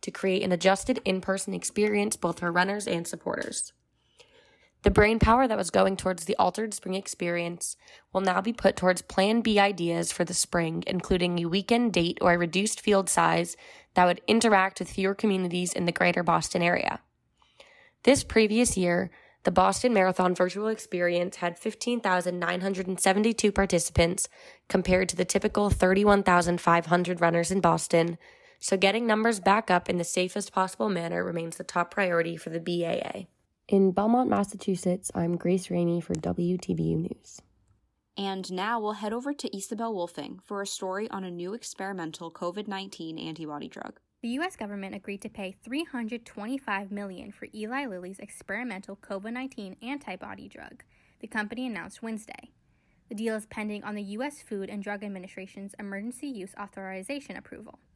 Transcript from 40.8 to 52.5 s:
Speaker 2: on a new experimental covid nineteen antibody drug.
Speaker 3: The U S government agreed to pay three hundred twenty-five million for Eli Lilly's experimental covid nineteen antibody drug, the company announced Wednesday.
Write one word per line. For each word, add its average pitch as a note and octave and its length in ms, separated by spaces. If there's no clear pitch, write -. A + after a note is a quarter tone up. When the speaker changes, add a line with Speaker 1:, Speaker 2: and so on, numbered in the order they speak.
Speaker 2:
on F#3+ 120
a F3+ 80
new F3 220
experimental F#3 760
covid F#3+ 380
nineteen F#3+ 500
antibody D#3 520
drug. - 320
Speaker 3:
The A#3+ 100
U C4+ 100
S F#4 160
government G3+ 380
agreed G3+ 260
to A3 80
pay F#3+ 340
three C#4+ 220
hundred A#3 400
twenty-five G#3 680
million G3+ 400
for - 240
Eli A#3 300
Lilly's F#3 340
experimental G3+ 760
covid G3+ 340
nineteen A#3+ 500
antibody G3+ 680
drug, - 340
the A3 60
company A3 380
announced G3+ 380
Wednesday. A3 480